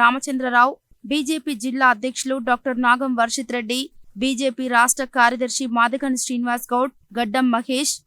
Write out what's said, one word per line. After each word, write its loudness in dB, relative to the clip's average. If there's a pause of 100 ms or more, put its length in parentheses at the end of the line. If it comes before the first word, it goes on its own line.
రామచంద్రరావు, 2 (380)
బీజేపీ -2 (100)
జిల్లా 2
అధ్యక్షులు -4 (100)
డాక్టర్ -2
నాగం 2
వర్షిత్ -2
రెడ్డి, -4 (420)
బీజేపీ -2 (100)
రాష్ట్ర 2 (140)
కార్యదర్శి 2 (120)
మాదకని 0
శ్రీనివాస్ -4
గౌడ్, 0 (260)
గడ్డం 0
మహేష్ -2 (120)